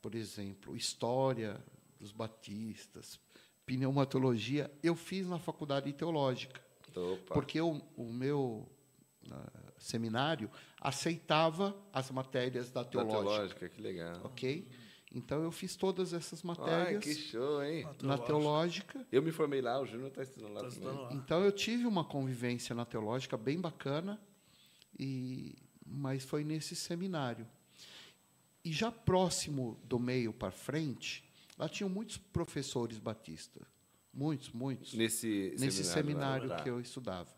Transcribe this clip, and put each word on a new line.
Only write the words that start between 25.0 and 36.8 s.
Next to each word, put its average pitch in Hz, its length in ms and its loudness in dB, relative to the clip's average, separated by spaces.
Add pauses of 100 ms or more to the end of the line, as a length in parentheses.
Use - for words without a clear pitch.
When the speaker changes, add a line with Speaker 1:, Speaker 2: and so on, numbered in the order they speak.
Speaker 1:
mas 135 380 -2
foi 147 180 0
nesse 151 320 -2
seminário. 160 720 -2 (1160)
E 165 80 -2
já 220 180 2
próximo 165 960 2
do 127 140 2
meio 123 340 2
pra 95 180 -2
frente, - 720 -4 (320)
lá - 120 -2
tinham 202 200 -2
muitos 202 280 -4
professores - 840 -2
batistas. - 640 -8 (500)
Muitos, 135 380 -2
muitos. 127 420 -4
Speaker 2:
Nesse 110 640 2
Speaker 1:
Nesse 131 280 2
Speaker 2:
seminário, - 80 2
Speaker 1:
seminário 139 560 2
Speaker 2:
né? 85 80 -2
Tá. 80 80 -4
Speaker 1:
que 139 40 0
eu 123 120 -2